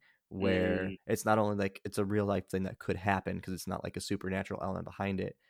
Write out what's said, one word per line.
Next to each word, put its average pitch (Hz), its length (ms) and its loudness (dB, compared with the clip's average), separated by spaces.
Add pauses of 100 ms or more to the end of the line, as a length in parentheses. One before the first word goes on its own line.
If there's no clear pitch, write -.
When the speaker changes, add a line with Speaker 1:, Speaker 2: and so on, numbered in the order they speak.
(300)
Speaker 1:
where 92 600 2
Speaker 2:
Mm. 95 40 -10 (100)
Speaker 1:
it's - 180 2
not 110 140 6
only, 104 180 4
like, 101 280 0
it's - 140 -6
a 104 60 4
real 104 200 2
life 98 240 0
thing 95 160 0
that 92 140 -6
could - 180 0
happen 95 440 0
'cause 95 140 -6
it's 85 140 -8
not, 92 160 -4
like, - 120 -6
a - 40 -6
supernatural 98 640 -2
element 92 240 -4
behind 95 340 -2
it, 95 160 -4 (140)